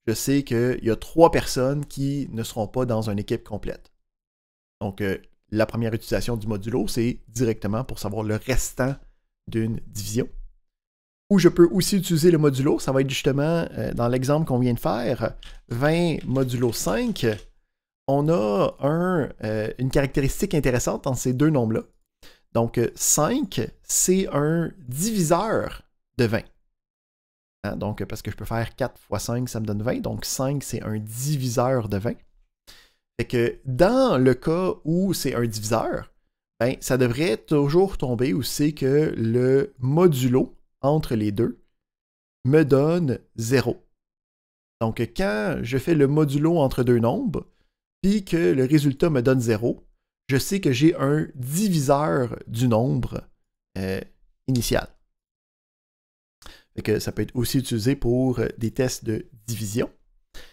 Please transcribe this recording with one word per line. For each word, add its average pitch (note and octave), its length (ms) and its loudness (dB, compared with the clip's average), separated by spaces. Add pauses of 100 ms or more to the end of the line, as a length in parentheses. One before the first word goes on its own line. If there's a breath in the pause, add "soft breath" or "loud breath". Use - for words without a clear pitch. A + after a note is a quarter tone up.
je A2+ 60 2
sais C#3 300 0
qu'il B2 400 0
y A2 60 0
a A2 60 2
trois D#3+ 360 4
personnes C#3 540 -2
qui C#3 460 -6
ne A2+ 100 -6
seront - 260 -6
pas B2+ 180 -4
dans A2 240 -2
une G2+ 100 -4
équipe A2+ 240 -4
complète. - 480 -12 (880)
Donc, G2+ 200 -6
euh, F#2+ 160 -2 (340)
la G#2+ 160 2
première A2+ 260 -4
utilisation - 420 -2
du G#2+ 120 -6
modulo, A2 400 -4
c'est A#2+ 400 -2
directement A2 560 -2
pour A#2+ 160 -10
savoir G#2+ 240 -6
le G#2+ 120 -2
restant B2+ 600 -2 (520)
d'une A2+ 380 -2
division. G#2 420 -4 (1000)
Ou G3+ 100 6
je E3+ 100 8
peux E3+ 180 8
aussi G3 300 0
utiliser E3+ 340 4
le E3 80 6
modulo, D3 400 2
ça - 120 -2
va C3+ 100 4
être C3+ 80 0
justement, D3 580 0 (100)
euh, A2+ 160 -4
dans A#2+ 140 0
l'exemple C3 400 0
qu'on B2+ 120 0
vient B2 140 2
de A#2 60 -2
faire, C3+ 560 -2 (340 loud breath)
vingt D#3 560 0
modulo B2+ 480 0
cinq, A3 540 -2 (800)
on C#3+ 220 2
a G3 500 2
un, E3 500 0 (140)
euh, G#2+ 360 -2
une C3 100 -2
caractéristique C#3 640 0
intéressante C#3 540 0
entre B2+ 120 -2
ces B2+ 140 -2
deux C#3+ 160 2
nombres-là. A#2 340 0 (680 soft breath)
Donc, A#2 240 0
euh, A#2 180 2
cinq, G#3 720 0 (160)
c'est - 480 0
un D#3 460 0
diviseur E3+ 1040 -2 (360)
de F3 80 4
vingt. A2+ 200 -2 (1200)
Hein, G#2 120 -6
donc, G#2 300 -6
parce - 160 -10
que - 80 -10
je G#2 60 -6
peux G#2+ 100 -12
faire A#2 300 -4
quatre - 260 -6
fois - 160 -6
cinq, A#2+ 320 -4
ça A#2 100 -8
me A2 60 -6
donne G#2 160 -4
vingt. C3 180 -2
Donc, A2+ 240 -6
cinq, C#3 400 -4
c'est - 200 -8
un G#2+ 160 -4
diviseur B2 880 -2
de G2+ 80 0
vingt. A#2 200 -4 (1040 soft breath)
Fait A#2 60 -2
que A#2+ 400 0
dans F#3 540 4
le C3 160 6
cas F3 380 -2 (100)
où F3 320 0
c'est C3 180 -4
un A#2+ 140 -2
diviseur, A2 640 -4 (460)
ben, B2 200 0
ça - 180 0
devrait C3 400 2
toujours D#3 600 2
tomber B2+ 360 -2
où D3+ 100 -2
c'est D3 300 -2
que D3 440 2
le B2 640 2
modulo C3 760 2 (260)
entre D3 340 0
les G#2+ 160 0
deux G#2 280 -2 (840)
me D3 180 6
donne D3 540 2 (180)
zéro. A#2 480 0 (960)
Donc, A2+ 200 -2 (180)
quand G3+ 460 -2
je B2 160 -2
fais E3+ 160 0
le C#3+ 120 6
modulo D3+ 520 2
entre C3+ 240 2
deux A#2+ 160 4
nombres, D3+ 480 -2 (560)
puis G3 200 2
que E3+ 300 2
le C3 120 2
résultat D3 440 2
me C3+ 140 2
donne C3 160 4
zéro, A2+ 440 -2 (440)
je C3+ 100 2
sais G3 240 -2
que D#3+ 100 2
j'ai D3+ 240 4
un C#3+ 380 0
diviseur D3 1120 0
du A#2+ 220 0
nombre, A#2+ 560 0 (560)
euh, F#2+ 200 -6 (480)
initial. A#2+ 400 0 (1900 loud breath)
Fait F#2+ 80 -8
que G#2 160 0
ça F#2+ 120 -6
peut G#2+ 120 -4
être - 120 -8
aussi B2+ 220 0
utilisé B2 380 0
pour, B2+ 440 0
euh, A2 80 -2 (100)
des A2 140 -4
tests B2+ 340 -2
de A2 220 -6 (200)
division. A2 420 -4 (640 loud breath)